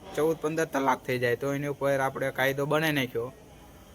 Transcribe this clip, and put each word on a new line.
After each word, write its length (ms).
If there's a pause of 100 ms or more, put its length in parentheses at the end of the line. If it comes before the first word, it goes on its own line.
(160)
ચૌદ 220
પંદર 280
તલાક 400
થઈ 140
જાય, 160
તો 180
એની 140
ઉપર 320
આપણે 320
કાયદો 340
બનાવી 280
નાખ્યો, 400 (600)